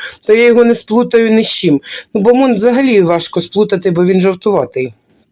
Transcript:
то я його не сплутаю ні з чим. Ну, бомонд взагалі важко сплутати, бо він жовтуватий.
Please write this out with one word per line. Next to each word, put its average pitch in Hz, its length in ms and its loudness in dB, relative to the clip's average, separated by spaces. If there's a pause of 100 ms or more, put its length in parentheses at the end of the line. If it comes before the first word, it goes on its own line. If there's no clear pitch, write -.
(280)
то 214 60 4
я 233 120 4
його 240 180 4
не 233 120 2
сплутаю 226 560 0
ні 220 120 2
з - 60 -4
чим. 147 320 -2 (320)
Ну, 208 80 -2
бомонд 247 340 2
взагалі 240 460 2
важко 170 400 -2
сплутати, 196 500 -2
бо 175 140 0
він 190 160 2
жовтуватий. 180 720 -2 (380)